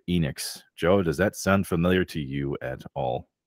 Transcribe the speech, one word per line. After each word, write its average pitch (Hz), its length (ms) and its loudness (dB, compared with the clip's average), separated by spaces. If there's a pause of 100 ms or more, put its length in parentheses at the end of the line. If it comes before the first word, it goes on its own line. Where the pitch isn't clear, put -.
Enix, 85 500 -2 (160)
Joe, 95 280 4
does 78 140 0
that 95 180 2
sound 98 320 2
familiar 90 380 2
to - 140 -8
you 69 440 -4
at 64 180 -8 (140)
all? 64 340 -6 (180)